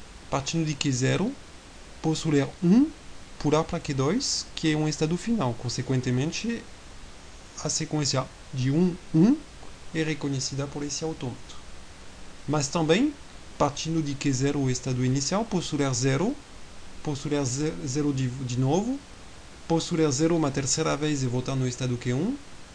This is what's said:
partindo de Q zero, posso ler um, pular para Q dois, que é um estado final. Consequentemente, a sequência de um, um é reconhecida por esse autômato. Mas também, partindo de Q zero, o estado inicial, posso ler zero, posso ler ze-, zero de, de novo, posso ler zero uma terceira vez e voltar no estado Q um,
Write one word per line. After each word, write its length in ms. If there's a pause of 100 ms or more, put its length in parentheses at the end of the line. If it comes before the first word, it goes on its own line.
(300)
partindo 360
de 100
Q 160
zero, 400 (680)
posso 300
ler 180 (160)
um, 260 (500)
pular 240
para 160
Q 160
dois, 500 (100)
que 160
é 60
um 100
estado 300
final. 380
Consequentemente, 1080 (1000)
a 60
sequência 540 (300)
de 160
um, 260 (180)
um 220 (580)
é 100
reconhecida 640
por 160
esse 200
autômato. 520 (920)
Mas 200
também, 440 (460)
partindo 420
de 140
Q 180
zero, 280
o 100
estado 340
inicial, 400
posso 320
ler 160
zero, 440 (640)
posso 260
ler 180
ze-, 280 (100)
zero 300
de, 140
de 320
novo, 400 (680)
posso 280
ler 160
zero 240
uma 160
terceira 460
vez 260
e 40
voltar 280
no 100
estado 300
Q 180
um, 220 (400)